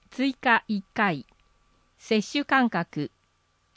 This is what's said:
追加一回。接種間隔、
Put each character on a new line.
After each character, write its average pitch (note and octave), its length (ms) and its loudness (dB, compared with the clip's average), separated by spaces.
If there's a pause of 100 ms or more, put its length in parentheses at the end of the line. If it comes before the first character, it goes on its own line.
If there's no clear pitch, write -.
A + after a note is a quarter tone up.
(100)
追 C4 240 -2
加 - 320 2
一 G#3 260 -4
回。 F3+ 320 0 (760)
接 A3 220 0
種 C#4+ 240 -2
間 C4 240 4
隔、 E3+ 440 -6 (640)